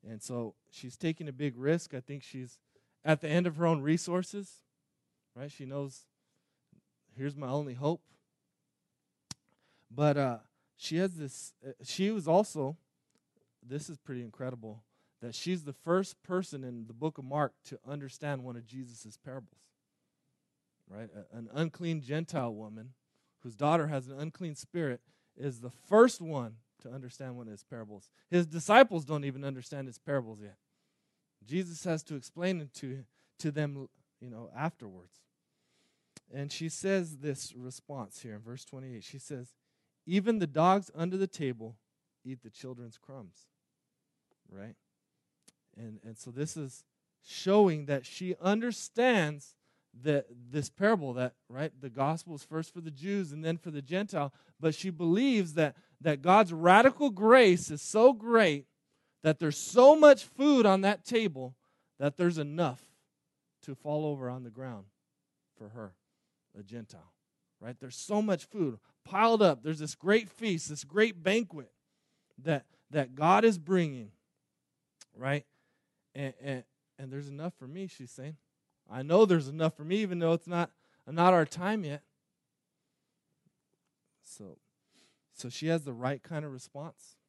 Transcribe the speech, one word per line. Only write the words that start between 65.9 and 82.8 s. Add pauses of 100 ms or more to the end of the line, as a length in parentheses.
a
Gentile, (480)
right?
There's
so
much
food (260)
piled
up.
There's
this
great
feast,
this
great
banquet (720)
that, (240)
that
God
is
bringing, (1080)
right? (720)
And,
and, (340)
and
there's
enough
for
me,
she's
saying. (540)
I
know
there's
enough
for
me,
even
though
it's
not, (400)
not
our
time
yet. (2250)